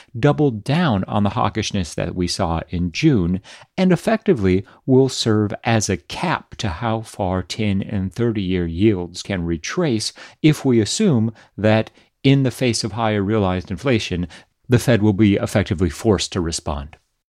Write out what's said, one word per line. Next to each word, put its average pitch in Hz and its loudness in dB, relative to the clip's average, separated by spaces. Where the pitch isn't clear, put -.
doubled 139 2
down 135 0
on 107 -2
the 98 2
hawkishness 104 -2
that 87 -4
we 90 -2
saw 82 -2
in 87 -4
June 92 0
and 185 4
effectively 110 0
will 131 4
serve 107 0
as 113 0
a 98 0
cap - -6
to - -6
how 110 -4
far 92 -4
ten 101 -2
and 95 -6
thirty-year 95 -2
yields 87 0
can 87 -4
retrace 107 -2
if 151 2
we 117 4
assume 117 2
that 110 2
in 139 4
the 123 0
face 123 -2
of 110 -6
higher 107 0
realized 95 0
inflation, 92 -2
the 120 4
Fed 113 2
will 107 4
be 101 4
effectively 92 0
forced - 0
to 95 -2
respond. 76 -6